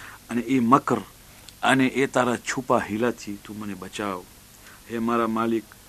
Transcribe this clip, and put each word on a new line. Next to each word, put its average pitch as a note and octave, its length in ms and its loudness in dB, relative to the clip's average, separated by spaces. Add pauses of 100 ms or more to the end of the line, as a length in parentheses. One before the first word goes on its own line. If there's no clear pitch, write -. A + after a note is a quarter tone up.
(300)
અને A#2 100 -2
એ B2+ 200 2
મકર A#2+ 360 4 (640)
અને C3 240 4
એ B2+ 200 2
તારા B2 300 2
છુપા B2 420 0
હીલાથી G#2 640 -4
તું G#2+ 140 -14
મને G#2 160 -8
બચાવ. F#2 500 -8 (640)
હે A#2 80 -6
મારા A#2 280 0
માલિક, A2+ 380 0 (240)